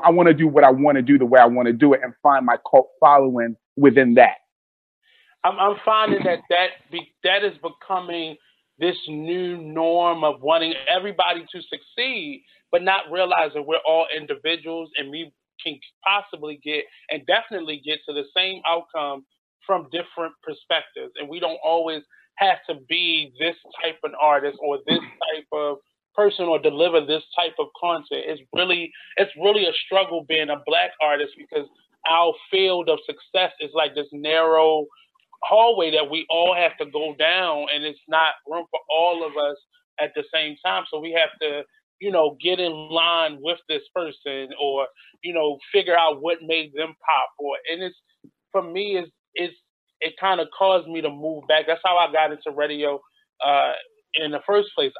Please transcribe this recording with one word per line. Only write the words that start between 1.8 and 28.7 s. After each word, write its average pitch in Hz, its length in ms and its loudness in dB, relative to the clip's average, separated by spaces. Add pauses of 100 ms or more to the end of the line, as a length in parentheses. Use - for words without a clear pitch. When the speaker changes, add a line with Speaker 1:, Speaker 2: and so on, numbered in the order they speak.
Speaker 1:
it 131 100 4
and 123 100 -6 (120)
find 135 200 4
my 120 120 2 (120)
cult 131 200 6 (100)
following 131 560 6 (220)
within 131 380 8
that. 127 240 6 (1040)
Speaker 2:
I'm, 190 160 0
I'm 202 240 0
finding 214 400 2
that 170 160 -2 (100)
that 175 200 2 (200)
be-, 165 220 -14 (100)
that 196 220 0
is 190 80 -2 (100)
becoming 170 760 -8 (420)
this 175 180 -2 (100)
new 175 520 -6
norm 165 680 0
of 143 180 0
wanting 160 320 2 (180)
everybody 180 600 -2
to 175 100 -14
succeed, 196 800 -8 (300)
but 175 100 2
not 190 280 0
realizing 165 540 -2
we're 160 220 -2
all 160 280 2
individuals 156 840 -8
and 139 140 -10
we 156 200 -14 (320)
can 151 140 -12 (260)
possibly 160 600 -4
get 151 200 -6 (240)
and 147 180 -8
definitely 175 600 -4
get 151 220 -6
to 151 40 -8
the 143 120 -8 (120)
same 185 300 -2
outcome 151 580 -6 (400)
from 180 280 -2
different 165 500 -8
perspectives. 147 800 -6
And 143 80 -12
we 165 100 -12
don't 165 260 -6
always 160 380 -2 (360)
have 190 200 2 (100)
to 160 60 -4 (140)
be 165 500 -2
this 165 160 -2 (260)
type 165 240 -6
of 147 60 -4 (100)
artist 143 400 2
or 143 180 -4 (100)
this 165 100 2
type 156 540 -10
of 147 240 -4 (400)
person 202 300 2
or 160 120 2
deliver 156 420 2
this 151 220 -2 (160)
type 165 220 -2
of 143 60 -4 (140)
content. 147 460 -4
It's 156 160 -10 (100)
really, 175 380 -2 (260)